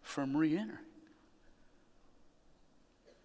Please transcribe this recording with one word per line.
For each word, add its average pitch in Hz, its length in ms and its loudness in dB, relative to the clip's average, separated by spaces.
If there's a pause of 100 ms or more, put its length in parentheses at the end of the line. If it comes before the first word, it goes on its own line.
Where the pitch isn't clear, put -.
from 135 340 -2
re-entering. 160 480 2 (2500)